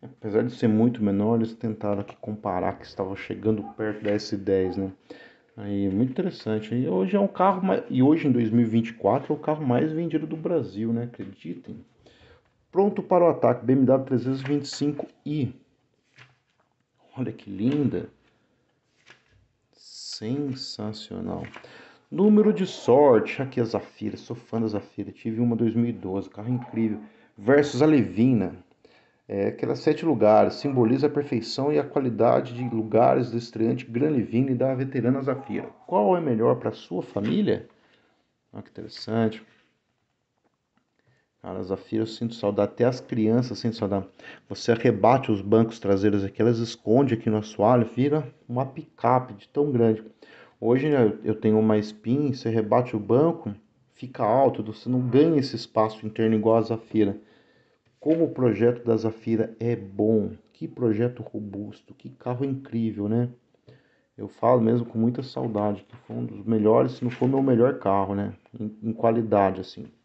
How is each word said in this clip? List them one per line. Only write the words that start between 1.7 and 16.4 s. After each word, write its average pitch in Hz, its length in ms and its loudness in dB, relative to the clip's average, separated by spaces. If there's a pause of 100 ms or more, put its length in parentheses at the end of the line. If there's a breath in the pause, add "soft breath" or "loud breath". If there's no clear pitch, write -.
aqui 98 160 -12
comparar 98 600 -6
que - 80 -20
estavam 95 300 -8
chegando 104 480 -4 (120)
perto 107 280 -8
da 101 80 -2
S 104 260 -4
dez, 95 400 0
né? 95 140 -4 (680 loud breath)
Aí, 101 320 -4
muito 113 220 0
interessante. 110 640 -6
E 131 120 -2
hoje 185 280 0
é 202 40 4
um 196 80 2
carro 185 380 0
mais, - 240 0
e 127 140 2
hoje 160 240 4
em 139 40 2
dois 117 200 2
mil 120 160 4
e - 20 -2
vinte 113 200 0
e - 40 -14
quatro 131 400 0
é - 20 -2
o 147 40 -12
carro 151 260 -4
mais 135 260 2
vendido 160 360 -4
do 156 100 -8
Brasil, 117 560 -4
né? 117 120 -4
Acreditem. - 800 -14 (880 soft breath)
Pronto 196 300 2
para 175 240 4
o 170 40 8
ataque, 123 360 2
B 123 80 4
M 131 100 4
W 131 220 4
trezentos 131 360 -2
e - 20 -10
vinte 139 220 -2
e - 20 -12
cinco - 400 -4 (180)
i. 147 300 -4 (1600)